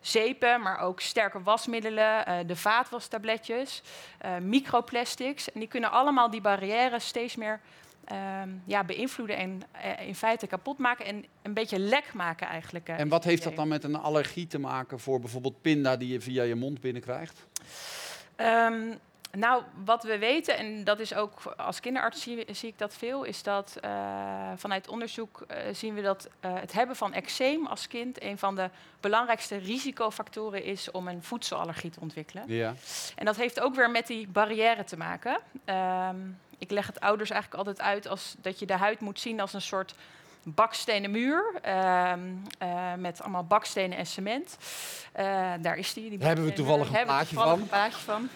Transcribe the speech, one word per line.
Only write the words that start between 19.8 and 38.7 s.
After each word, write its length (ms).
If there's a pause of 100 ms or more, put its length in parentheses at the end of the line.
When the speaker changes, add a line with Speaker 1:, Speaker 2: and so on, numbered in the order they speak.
Speaker 1:
wat 200
we 140
weten, 380
en 280
dat 160
is 140
ook 280 (140)
als 240
kinderarts 420
zie, 220 (100)
zie 140
ik 100
dat 160
veel, 300
is 180
dat, 380
eh, 100 (680)
vanuit 320
onderzoek, 600
eh, 80 (160)
zien 220
we 80
dat, 260 (120)
eh, 140
het 180
hebben 240
van 160
eczeem 540
als 220
kind 340
een 160
van 180
de 140 (300)
belangrijkste 560
risicofactoren 1080
is 260
om 180
een 140
voedselallergie 680
te 100
ontwikkelen. 460
Speaker 2:
Ja. 280 (400)
Speaker 1:
En 100
dat 120
heeft 240
ook 140
weer 160
met 160
die 220
barrière 560
te 120
maken. 420 (260)
Ehm, 520 (420)
ik 120
leg 160
het 140
ouders 300
eigenlijk 380
altijd 200
uit 200
als 320
dat 180
je 80
de 100